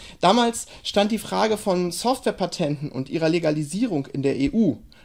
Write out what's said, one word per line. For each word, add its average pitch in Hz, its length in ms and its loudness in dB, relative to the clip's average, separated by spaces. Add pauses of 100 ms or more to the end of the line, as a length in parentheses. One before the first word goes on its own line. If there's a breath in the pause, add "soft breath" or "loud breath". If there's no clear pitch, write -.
(220 loud breath)
Damals 233 460 2 (160 loud breath)
stand 208 280 0
die 220 60 0
Frage 208 400 0
von 180 340 0
Softwarepatenten 175 1000 -2
und 131 180 -6
ihrer 165 180 0
Legalisierung 160 800 0
in - 160 -6
der 135 160 0
E 139 140 2
U 208 260 2 (280 soft breath)